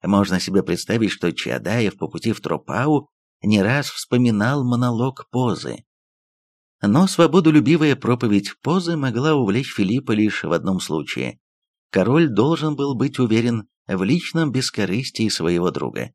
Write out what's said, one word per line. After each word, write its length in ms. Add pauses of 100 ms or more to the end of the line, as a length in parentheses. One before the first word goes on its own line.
Можно 380
себе 220
представить, 500
что 200
Чаадаев 640
по 120
пути 240
в 80
Тропау 680 (340)
не 200
раз 280
вспоминал 720
монолог 680
Позы. 540 (1000)
Но 240
свободолюбивая 880
проповедь 680
Позы 340
могла 380
увлечь 380
Филиппа 400
лишь 300
в 80
одном 300
случае. 580 (520)
Король 380
должен 460
был 220
быть 220
уверен 500 (180)
в 160
личном 480
бескорыстии 800
своего 420
друга. 440